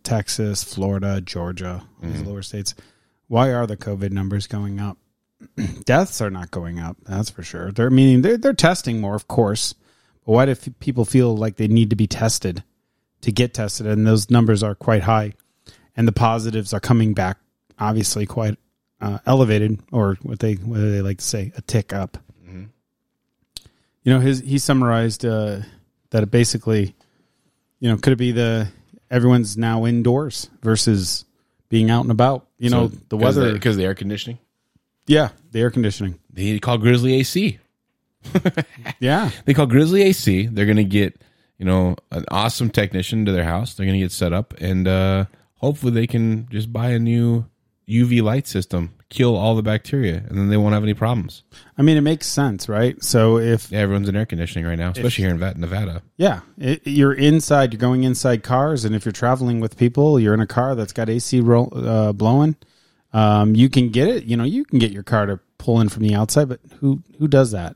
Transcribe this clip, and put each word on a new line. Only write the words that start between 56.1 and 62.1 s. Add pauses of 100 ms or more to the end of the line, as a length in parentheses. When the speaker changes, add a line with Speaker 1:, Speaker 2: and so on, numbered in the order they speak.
Speaker 1:
Yeah, (160)
it,
you're
inside.
You're
going
inside
cars,
and
if
you're
traveling
with
people,
you're
in
a
car
that's
got
A
C
ro-,
uh,